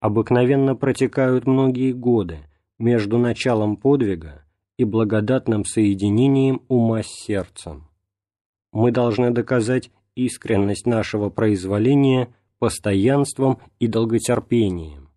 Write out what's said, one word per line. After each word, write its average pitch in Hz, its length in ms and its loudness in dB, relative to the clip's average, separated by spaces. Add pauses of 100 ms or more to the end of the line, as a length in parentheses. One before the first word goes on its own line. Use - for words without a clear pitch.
Обыкновенно 123 720 2
протекают 127 720 0
многие 131 460 0
годы 117 460 -2 (400)
между 113 400 0
началом 110 580 0
подвига 98 720 -2 (320)
и 127 60 2
благодатным 110 800 0
соединением 113 1000 2
ума 113 340 0
с - 40 -8
сердцем. 85 840 -10 (840)
Мы 117 200 2
должны 120 380 0
доказать 120 600 -2 (240)
искренность 104 720 -2
нашего 107 420 -2
произволения 117 1040 0 (240)
постоянством 123 1000 0 (200)
и 120 80 0
долготерпением. 110 1300 -2